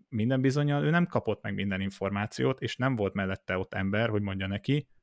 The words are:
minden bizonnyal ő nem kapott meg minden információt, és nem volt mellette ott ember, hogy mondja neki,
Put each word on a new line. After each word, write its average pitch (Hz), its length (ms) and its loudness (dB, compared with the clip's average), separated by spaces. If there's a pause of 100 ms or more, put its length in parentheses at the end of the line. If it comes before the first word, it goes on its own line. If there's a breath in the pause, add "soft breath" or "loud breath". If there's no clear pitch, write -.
(100)
minden 127 320 0
bizonnyal 143 420 2
ő 147 60 2
nem 170 180 4
kapott - 340 -2
meg 98 120 -6
minden 98 280 -2
információt, 101 800 -2
és 120 140 -4
nem 131 200 0
volt 101 180 0
mellette 95 440 -2
ott 92 160 -4
ember, 101 360 0
hogy 104 120 0
mondja 95 260 -2
neki, 135 400 0 (160)